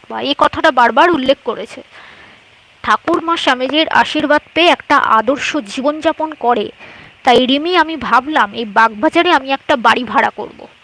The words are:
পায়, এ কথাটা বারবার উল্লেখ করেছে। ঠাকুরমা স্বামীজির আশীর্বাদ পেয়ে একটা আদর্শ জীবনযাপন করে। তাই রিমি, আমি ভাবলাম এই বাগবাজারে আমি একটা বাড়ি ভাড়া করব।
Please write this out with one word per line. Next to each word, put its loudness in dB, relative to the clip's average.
পায়, -8
এ -2
কথাটা 0
বারবার 2
উল্লেখ 0
করেছে। -10
ঠাকুরমা -2
স্বামীজির 0
আশীর্বাদ 0
পেয়ে 2
একটা 2
আদর্শ 0
জীবনযাপন -4
করে। -2
তাই 4
রিমি, -2
আমি 0
ভাবলাম 0
এই -8
বাগবাজারে 2
আমি 0
একটা -2
বাড়ি 2
ভাড়া 0
করব। -14